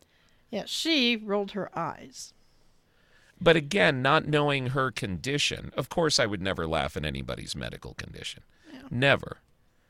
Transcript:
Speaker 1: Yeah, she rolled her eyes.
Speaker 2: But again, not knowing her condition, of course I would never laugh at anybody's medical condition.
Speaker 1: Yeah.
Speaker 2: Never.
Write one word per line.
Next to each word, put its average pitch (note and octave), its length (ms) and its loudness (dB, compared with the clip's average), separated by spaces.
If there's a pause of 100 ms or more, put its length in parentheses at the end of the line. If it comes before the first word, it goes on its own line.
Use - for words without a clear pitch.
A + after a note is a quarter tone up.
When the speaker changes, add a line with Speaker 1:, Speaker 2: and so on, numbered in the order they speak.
(500)
Speaker 1:
Yeah, G3+ 160 -6
she B3+ 500 2
rolled G#3 360 -2
her F#3+ 260 -6
eyes. - 560 -10 (1040)
Speaker 2:
But E3 140 8
again, D3+ 480 2
not C#3+ 240 4
knowing D3 420 2
her C3 220 0
condition, C3 840 -2
of B2+ 120 -2
course D#3+ 300 2
I B2+ 80 4
would G2+ 160 -4
never F2 240 0
laugh D#2 300 0
at D2+ 80 -4
anybody's B1+ 500 -6
medical A#1+ 400 -10
condition. - 480 -12 (300)
Speaker 1:
Yeah. C4 80 -18 (100)
Speaker 2:
Never. B2+ 480 2 (520)